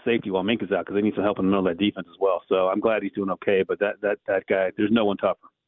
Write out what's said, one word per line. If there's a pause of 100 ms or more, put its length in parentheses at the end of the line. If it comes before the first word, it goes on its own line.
safety
while
Minka's
out
'cause
they
need
some
help
in
the
middle
of
that
defense
as
well.
So
I'm
glad
he's
doing
okay,
but
that,
that,
that
guy,
there's
no
one
tougher. (220)